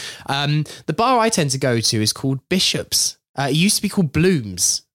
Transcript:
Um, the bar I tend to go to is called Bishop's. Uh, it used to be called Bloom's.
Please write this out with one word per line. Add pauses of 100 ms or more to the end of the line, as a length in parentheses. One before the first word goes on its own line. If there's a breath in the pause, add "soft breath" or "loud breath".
(260 loud breath)
Um, (220 loud breath)
the
bar
I
tend
to
go
to
is
called
Bishop's. (220)
Uh,
it
used
to
be
called
Bloom's. (120)